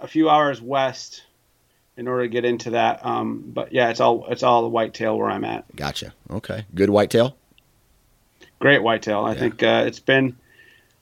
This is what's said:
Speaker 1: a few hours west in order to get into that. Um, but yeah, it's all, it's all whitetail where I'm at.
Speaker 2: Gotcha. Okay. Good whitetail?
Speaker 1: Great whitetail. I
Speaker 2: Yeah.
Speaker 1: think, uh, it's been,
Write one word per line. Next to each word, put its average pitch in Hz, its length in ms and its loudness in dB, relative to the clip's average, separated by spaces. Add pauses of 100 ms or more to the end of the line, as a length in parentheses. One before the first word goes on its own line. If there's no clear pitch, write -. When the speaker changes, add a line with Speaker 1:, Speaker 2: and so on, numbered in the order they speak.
Speaker 1:
a 135 60 -12
few 160 220 2
hours 143 320 2
west 131 600 -6 (760)
in 120 100 -8
order 123 160 -2
to 117 40 -2
get 120 180 -2
into 120 260 -2
that. 117 340 0
Um, 113 420 -4
but - 240 -10
yeah, 120 180 2
it's 113 120 -4
all, 117 280 2
it's 120 140 -4
all 117 260 4
whitetail 110 480 -2
where 107 120 -2
I'm 107 160 -6
at. 113 300 -10
Speaker 2:
Gotcha. - 380 -8 (160)
Okay. 107 360 -10 (100)
Good 98 140 4
whitetail? 110 480 2 (1200)
Speaker 1:
Great 127 240 4
whitetail. 107 400 0
I 113 100 -2
Speaker 2:
Yeah. 123 60 -6
Speaker 1:
think, 117 240 -2
uh, 117 240 4
it's 113 120 -8
been, 135 360 2 (680)